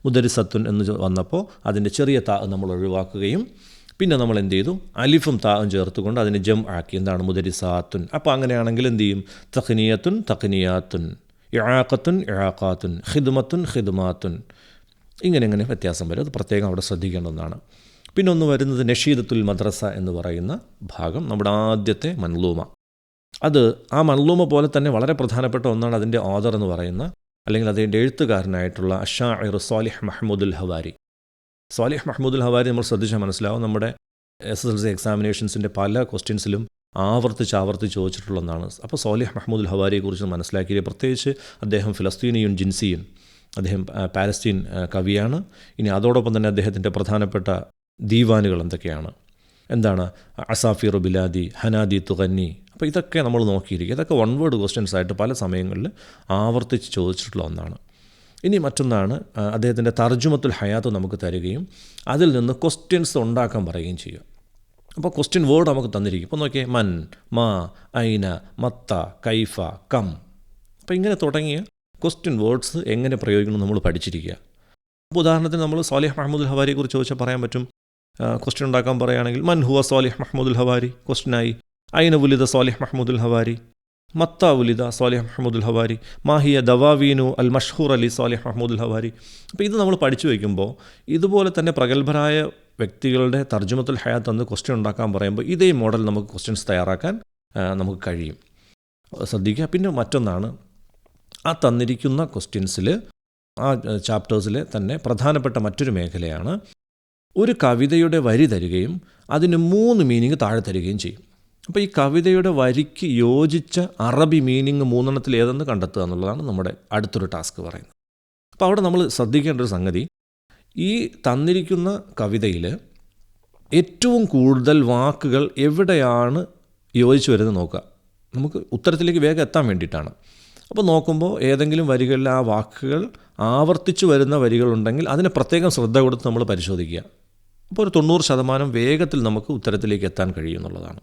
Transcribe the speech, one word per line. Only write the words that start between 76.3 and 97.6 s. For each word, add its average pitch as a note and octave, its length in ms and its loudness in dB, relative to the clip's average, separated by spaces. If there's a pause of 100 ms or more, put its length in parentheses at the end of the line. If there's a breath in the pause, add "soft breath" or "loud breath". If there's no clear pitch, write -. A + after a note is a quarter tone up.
ഹവാരിയെക്കുറിച്ച് C#3 440 0
ചോദിച്ചാൽ C3 260 -2
പറയാൻ B2+ 200 -2
പറ്റും, B2 220 -4 (540)
ആ, A#2+ 80 -4 (100)
ക്വസ്റ്റ്യൻ C3+ 320 -4
ഉണ്ടാക്കാൻ B2+ 300 0
പറയുകയാണെങ്കിൽ B2 520 0
മൻ E3 120 4
ഹുവ C3+ 200 4
സ്വാലിഹ് C3 380 2
മഹ്മൂദുൽ C3 400 0
ഹവാരി, B2 300 2 (160)
ക്വസ്റ്റ്യനായി. A#2 460 -2 (440)
ഐന E3 200 6
വുലിദ C3+ 280 6
സ്വാലിഹ് B2+ 380 2
മഹ്മൂദുൽ B2 400 -2
ഹവാരി, A#2 320 2 (600)
മത്ത E3 300 0
വുലിദ B2 440 4
സ്വാലിഹ് B2 380 0
മഹ്മൂദുൽ A#2 400 -4
ഹവാരി, A2+ 300 0 (300 loud breath)
മാഹിയ C#3+ 340 4
ദവാവീനു C3+ 640 6 (140)
അൽ B2 180 2
മഷ്ഹൂർ C#3 360 0
അലി A#2+ 160 2
സ്വാലിഹ് A#2+ 380 -2
മഹ്മൂദുൽ A#2 360 -4
ഹവാരി. A2+ 280 -4 (400 loud breath)
അപ്പോൾ G3+ 140 -4
ഇത് G#3 160 -2
നമ്മൾ F#3+ 220 4
പഠിച്ചു C3+ 260 0
വയ്ക്കുമ്പോൾ G2+ 420 0 (380 loud breath)
ഇതുപോലെ F#3+ 500 2
തന്നെ D#3+ 200 0
പ്രഗത്ഭരായ C#3+ 580 2 (440)
വ്യക്തികളുടെ B2+ 600 0 (120)
തർജുമത്തുൽ A#2 500 -2
ഹയാത്ത് A#2+ 260 -2
തന്ന് A2+ 160 0
ക്വസ്റ്റ്യൻ - 320 -4
ഉണ്ടാക്കാൻ G#2+ 360 -2
പറയുമ്പോൾ G2+ 320 -2 (100)
ഇതേ F#3 180 4
മോഡൽ A2+ 320 0
നമുക്ക് G#2 280 -2
ക്വസ്റ്റ്യൻസ് G#2 360 -6
തയ്യാറാക്കാൻ, F#2+ 460 -2 (420)
ആ, F#2+ 60 -4 (180)